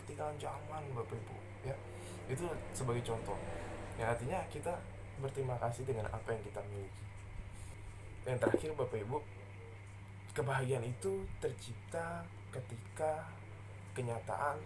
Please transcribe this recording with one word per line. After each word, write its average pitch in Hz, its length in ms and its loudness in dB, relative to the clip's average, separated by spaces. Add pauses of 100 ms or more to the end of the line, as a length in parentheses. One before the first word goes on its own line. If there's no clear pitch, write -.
ketinggalan 151 320 -2
zaman?" 156 460 -2 (100)
Bapak 117 240 -2
Ibu, 104 180 -6 (300)
ya. 135 80 2 (560)
Itu 175 160 2 (240)
sebagai 120 320 4
contoh. 110 320 0 (640)
Ya, 117 160 6
artinya 160 320 2
kita 165 320 0 (400)
berterima 135 400 0
kasih 120 240 2
dengan 113 300 2
apa 110 180 0
yang 110 160 2
kita 101 240 -4
miliki. 101 320 -6 (1300)
Yang 127 160 4
terakhir, - 320 8
Bapak 120 240 4
Ibu, 117 160 2 (1200)
kebahagiaan 131 480 4
itu 190 400 2 (160)
tercipta 165 840 -2 (300)
ketika 156 720 0 (720)
kenyataan 120 680 2